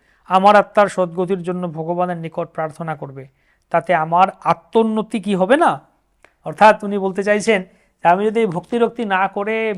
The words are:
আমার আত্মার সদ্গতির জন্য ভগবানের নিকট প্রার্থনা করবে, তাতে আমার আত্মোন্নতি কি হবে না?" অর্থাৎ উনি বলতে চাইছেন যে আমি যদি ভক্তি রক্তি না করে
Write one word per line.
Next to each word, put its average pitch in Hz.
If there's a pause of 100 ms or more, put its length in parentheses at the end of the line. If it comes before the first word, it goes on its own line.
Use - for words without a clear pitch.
(260)
আমার 190
আত্মার 202
সদ্গতির 180
জন্য 180
ভগবানের 170
নিকট 165
প্রার্থনা 160
করবে, 135 (420)
তাতে 170
আমার 165 (160)
আত্মোন্নতি 220
কি 196
হবে 190
না?" 247 (680)
অর্থাৎ 208
উনি 202
বলতে 190
চাইছেন 208 (400)
যে 165
আমি 190
যদি 220
ভক্তি 180
রক্তি 233
না 196
করে 214